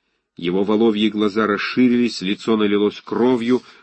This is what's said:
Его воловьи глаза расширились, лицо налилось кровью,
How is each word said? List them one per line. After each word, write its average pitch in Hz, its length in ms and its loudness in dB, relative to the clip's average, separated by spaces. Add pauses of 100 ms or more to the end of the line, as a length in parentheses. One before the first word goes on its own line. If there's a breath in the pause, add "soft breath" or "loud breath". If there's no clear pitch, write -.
(360)
Его 87 280 -2
воловьи 107 460 2
глаза 107 360 -2
расширились, 120 760 0
лицо 101 340 -2
налилось 104 440 0
кровью, 120 600 0 (200 loud breath)